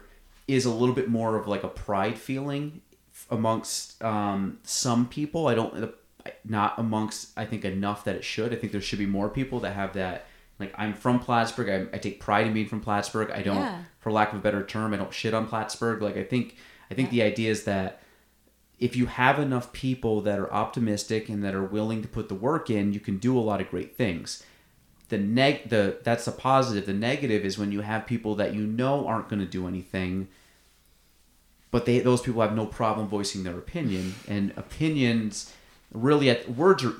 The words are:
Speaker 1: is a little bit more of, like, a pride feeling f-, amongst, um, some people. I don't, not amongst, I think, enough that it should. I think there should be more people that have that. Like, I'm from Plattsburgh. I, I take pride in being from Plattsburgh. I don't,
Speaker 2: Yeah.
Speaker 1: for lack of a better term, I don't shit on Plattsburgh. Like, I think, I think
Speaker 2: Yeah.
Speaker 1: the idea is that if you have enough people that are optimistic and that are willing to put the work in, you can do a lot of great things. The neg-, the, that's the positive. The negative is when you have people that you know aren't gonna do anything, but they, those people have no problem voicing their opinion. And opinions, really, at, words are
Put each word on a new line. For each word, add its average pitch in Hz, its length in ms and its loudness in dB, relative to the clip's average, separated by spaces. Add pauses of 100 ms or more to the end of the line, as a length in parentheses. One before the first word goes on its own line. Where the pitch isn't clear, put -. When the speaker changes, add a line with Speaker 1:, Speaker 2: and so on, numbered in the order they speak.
(480)
Speaker 1:
is 131 160 4
a 123 60 2
little 120 240 4
bit 123 160 0
more 113 260 2
of, 101 100 -2
like, 101 160 0
a 92 60 -4
pride 104 500 -2
feeling 143 600 -6 (340)
f-, - 160 -20
amongst, 113 720 -2
um, 104 600 0
some 120 440 2
people. 147 400 -2
I 123 80 4
don't, 110 400 -2 (480)
not 107 360 0
amongst, 110 580 -2
I 113 80 -4
think, 107 220 -4
enough 98 380 -2
that 95 120 -2
it 87 80 -8
should. 117 300 -2
I - 20 -2
think 107 160 -4
there 101 80 -2
should - 180 -4
be 101 80 0
more 98 220 0
people 127 320 -2
that 98 140 -2
have 98 180 -4
that. 92 340 -6 (320)
Like, 98 200 -8
I'm 107 160 -2
from 123 260 2
Plattsburgh. 117 480 0 (240)
I, - 40 -4
I - 20 -6
take 101 200 -6
pride 107 280 2
in 110 80 0
being 110 120 0
from 107 140 -6
Plattsburgh. 104 500 -2
I 101 120 -4
don't, 98 160 2
Speaker 2:
Yeah. 98 240 -2 (180)
Speaker 1:
for 113 100 -4
lack 107 220 4
of 104 60 -4
a 92 40 -6
better 101 220 2
term, 110 300 -2
I - 20 0
don't 98 160 -4
shit 110 220 -2
on 110 120 0
Plattsburgh. 110 540 -2
Like, 104 160 -2
I 98 80 -2
think, 123 320 0 (340)
I - 40 -10
think 127 180 2
Speaker 2:
Yeah. 117 120 4
Speaker 1:
the 107 60 4
idea 110 200 2
is 107 140 0
that 95 360 -2 (800)
if 123 180 0
you 123 100 4
have 127 320 4
enough 131 340 0
people 117 500 0
that 101 160 0
are 98 140 -4
optimistic 110 760 0
and 104 160 -4
that 98 100 -2
are 98 100 0
willing 107 380 -2
to 104 60 -8
put 113 200 -6
the 101 60 -6
work 127 360 0
in, 104 220 2
you 101 80 -4
can 98 180 -2
do 123 200 4
a - 20 4
lot 104 200 2
of 92 100 -6
great - 260 -6
things. - 460 -2 (640)
The 107 100 -2
neg-, 123 500 2
the, 101 340 2
that's 117 220 0
the 117 80 -2
positive. 120 540 2
The 98 80 0
negative 117 500 0
is 95 140 -2
when 101 140 0
you 101 100 -2
have 107 240 -4
people 110 300 -2
that 101 180 0
you 104 120 0
know 127 400 0
aren't 110 220 -2
gonna 101 180 0
do 90 200 -4
anything, 92 640 -4 (1400)
but 120 160 0
they, 123 140 6
those 123 200 4
people 113 220 0
have 107 120 2
no 110 120 0
problem 107 420 -2
voicing 101 360 -4
their 90 120 -6
opinion. 95 580 -4 (140)
And 101 300 0
opinions, 120 960 0 (360)
really, 139 380 4
at, 120 220 2
words 139 340 4
are 117 160 0